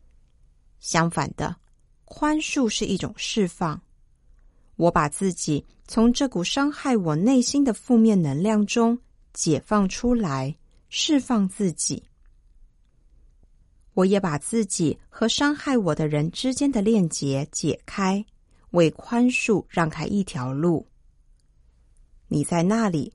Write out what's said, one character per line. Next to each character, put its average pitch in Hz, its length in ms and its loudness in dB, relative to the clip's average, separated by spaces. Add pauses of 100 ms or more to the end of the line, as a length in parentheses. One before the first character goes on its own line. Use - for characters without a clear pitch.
(800)
相 170 280 0
反 165 280 -4
的， 156 180 -6 (500)
宽 302 340 -2
恕 277 300 -2
是 214 160 -4
一 196 140 -2
种 - 180 -8
释 - 300 -2
放。 165 340 -6 (920)
我 170 160 2
把 165 180 2
自 190 240 -2
己 156 320 -4 (220)
从 233 260 4
这 277 160 0
股 170 140 -4
伤 277 300 0
害 262 240 -2
我 165 180 0
内 240 260 4
心 277 220 0
的 262 100 2
负 - 240 0
面 220 240 6
能 147 220 0
量 208 240 2
中 233 320 0 (340)
解 - 320 0
放 202 240 0
出 240 240 -2
来， 143 440 -2 (320)
释 - 320 0
放 214 280 0
自 190 240 -2
己。 - 300 -6 (1900)
我 185 100 4
也 196 140 4
把 175 180 -2
自 226 300 -2
己 156 320 -2 (100)
和 - 200 -2
伤 294 260 0
害 277 240 -2
我 175 160 0
的 156 140 -2
人 147 240 0
之 262 200 -2
间 277 200 0
的 208 100 0
链 196 260 4
结 139 440 -4
解 - 340 -4
开， 196 400 -2 (440)
为 170 200 4
宽 240 400 0
恕 240 380 0
让 165 200 -2
开 156 160 -8
一 - 200 -2
条 131 280 -6
路。 156 320 0 (1400)
你 151 160 -2
在 170 220 0
那 220 240 0
里， 160 260 -4